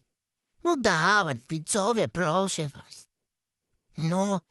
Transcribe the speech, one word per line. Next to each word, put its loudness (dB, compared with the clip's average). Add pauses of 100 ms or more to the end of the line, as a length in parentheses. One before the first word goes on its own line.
(640)
No 2
dawaj, 2
widzowie, 0
proszę -2
was. -20 (880)
No, 0 (100)